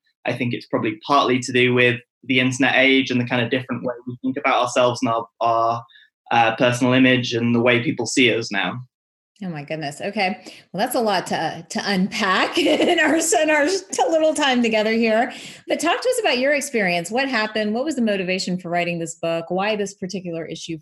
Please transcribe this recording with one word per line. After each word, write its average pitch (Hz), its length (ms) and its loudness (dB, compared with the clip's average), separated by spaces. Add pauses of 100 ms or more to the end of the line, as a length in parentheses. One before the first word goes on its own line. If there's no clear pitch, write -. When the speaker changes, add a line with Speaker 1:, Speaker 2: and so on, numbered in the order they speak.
(260)
Speaker 1:
I - 80 -2
think 123 200 -4
it's - 140 -8
probably 120 360 -4
partly 127 360 2
to 127 120 -8
do 123 220 2
with 123 260 4 (260)
the 127 140 0
internet 127 360 0
age 135 340 4
and 123 100 0
the 123 60 0
kind 123 160 0
of 113 80 -2
different 123 340 -4
way 123 120 -4 (100)
we 123 160 -12
think 131 160 -4
about 131 240 0
ourselves 123 400 2
and 120 100 0
our, 113 160 -2 (140)
our, 113 420 0 (460)
uh, 113 260 2
personal 123 380 2
image 127 400 4
and 117 220 2
the 117 40 4
way 120 220 4
people 113 240 -2
see 120 260 4
us 113 200 -2
now. 98 280 -4 (640)
Speaker 2:
Oh 185 60 -8
my 151 140 -10
goodness. 147 380 -8
Okay. 196 340 -2 (380)
Well, 185 100 -2
that's 262 120 -4
a 277 40 0
lot 196 280 0
to, 160 420 -4
to 220 160 -6
unpack 196 720 0
<laughs> - 0 -
in 320 420 2
our, 311 160 4
in 320 360 2
our 302 160 2
t-, 370 420 -2
little 311 240 2
time 262 300 2
together 220 300 2
here. 226 380 2 (360)
But 302 120 -2
talk 370 220 0
to 494 80 0
us 494 120 0
about 302 180 2
your 277 160 2
experience. 190 560 -2
What 269 180 -2
happened? 214 460 -2
What 254 100 -2
was 311 100 -4
the 262 60 -2
motivation 185 560 -2
for 175 120 -10
writing 170 280 -2
this 165 160 -8
book? 165 360 -4
Why 196 260 -2
this 196 180 -6
particular 175 500 -8
issue 165 380 -10